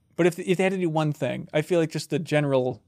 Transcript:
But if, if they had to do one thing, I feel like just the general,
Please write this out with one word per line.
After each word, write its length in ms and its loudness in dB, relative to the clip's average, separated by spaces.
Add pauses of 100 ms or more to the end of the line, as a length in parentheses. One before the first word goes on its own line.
(160)
But 120 4
if, 120 0
if 180 0
they 60 2
had 80 2
to 60 -2
do 120 0
one 220 0
thing, 420 -6
I 80 2
feel 200 2
like 100 0
just 180 -8
the 100 -2
general, 680 0